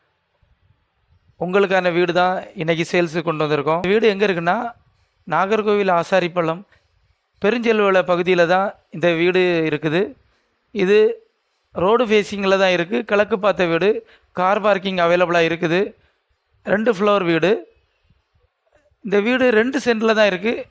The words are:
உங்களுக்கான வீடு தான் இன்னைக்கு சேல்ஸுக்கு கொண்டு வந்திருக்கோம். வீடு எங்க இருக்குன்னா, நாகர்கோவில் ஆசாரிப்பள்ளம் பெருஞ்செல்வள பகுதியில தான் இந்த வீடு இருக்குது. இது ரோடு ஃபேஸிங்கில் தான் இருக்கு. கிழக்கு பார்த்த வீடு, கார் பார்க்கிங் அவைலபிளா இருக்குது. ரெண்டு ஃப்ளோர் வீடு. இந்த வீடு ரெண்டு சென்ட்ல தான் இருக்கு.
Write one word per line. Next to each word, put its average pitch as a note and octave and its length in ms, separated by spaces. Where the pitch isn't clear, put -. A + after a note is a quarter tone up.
உங்களுக்கான F#3 520
வீடு F3 240
தான் F#3 140
இன்னைக்கு E3 300
சேல்ஸுக்கு F3 360
கொண்டு D#3 180
வந்திருக்கோம். D3+ 460
வீடு A3 220
எங்க G3 140
இருக்குன்னா, F3 300
நாகர்கோவில் G3+ 680
ஆசாரிப்பள்ளம் F3 600
பெருஞ்செல்வள G#3+ 580
பகுதியில F3 420
தான் G3 160
இந்த D#3+ 100
வீடு F3+ 220
இருக்குது. D#3 320
இது G3 140
ரோடு A#3 260
ஃபேஸிங்கில் G3 540
தான் F#3 140
இருக்கு. E3+ 200
கிழக்கு G#3 340
பார்த்த F#3 280
வீடு, F3 180
கார் F#3+ 260
பார்க்கிங் F#3+ 400
அவைலபிளா E3+ 440
இருக்குது. E3+ 320
ரெண்டு G#3+ 240
ஃப்ளோர் G3+ 340
வீடு. E3 200
இந்த G3+ 120
வீடு B3+ 180
ரெண்டு C4 260
சென்ட்ல A3+ 320
தான் G#3+ 140
இருக்கு. F#3+ 220